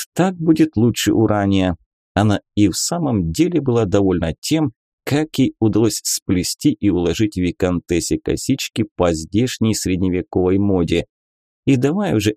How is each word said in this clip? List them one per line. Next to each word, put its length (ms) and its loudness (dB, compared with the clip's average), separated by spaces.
так 220 0
будет 400 2
лучше 360 2
Урания. 640 2
Она 280 2
и 140 4
в 80 -2
самом 560 -2
деле 280 0
была 260 0
довольна 520 0
тем, 340 -2
как 340 -2
ей 200 2
удалось 460 2
сплести 640 -2
и 200 0
уложить 460 0
виконтессе 800 -2
косички 640 -4
по 180 0
здешней 640 -2
средневековой 840 -2
моде. 480 0
И 120 4
давай 380 -2
уже 220 0